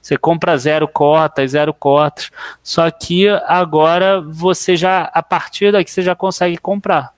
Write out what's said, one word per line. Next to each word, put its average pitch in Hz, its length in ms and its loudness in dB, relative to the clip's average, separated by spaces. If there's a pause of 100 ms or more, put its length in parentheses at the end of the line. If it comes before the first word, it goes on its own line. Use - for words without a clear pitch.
Você - 160 -2
compra 170 400 0
zero 151 280 0
cotas, 147 640 2
zero 151 200 0
cotas, 147 580 0 (320)
só 165 280 0
que 175 360 0 (200)
agora 175 760 2
você 170 560 -2
já, 180 380 0
a 165 80 2
partir 202 500 -2
daqui, 196 180 0
você 190 120 -4
já 180 120 0
consegue 180 440 -2
comprar 190 600 -2